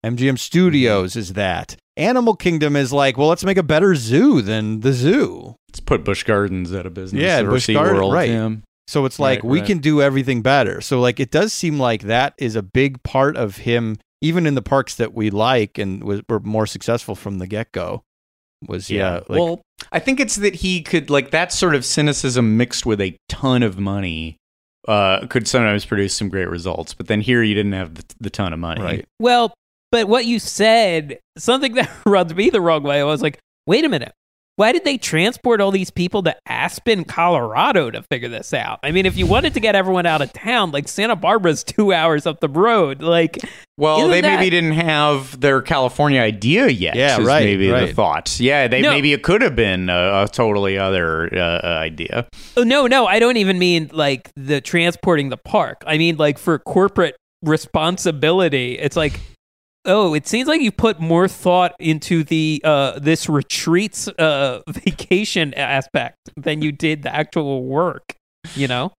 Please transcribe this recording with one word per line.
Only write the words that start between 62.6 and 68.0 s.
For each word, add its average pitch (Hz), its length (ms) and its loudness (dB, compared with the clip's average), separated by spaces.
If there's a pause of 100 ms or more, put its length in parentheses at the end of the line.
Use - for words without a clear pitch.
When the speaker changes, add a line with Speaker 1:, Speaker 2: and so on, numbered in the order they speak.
Speaker 3:
uh, 139 340 2
this 151 300 0
retreat's, 170 800 0
uh, 139 560 -2
<laughs> - 40 -14
vacation 180 840 -2
aspect 135 640 -4 (200)
than 156 240 -4
you 151 120 0
did 151 300 -4
the - 120 -8
actual 143 500 -4
work, 147 500 -4 (400)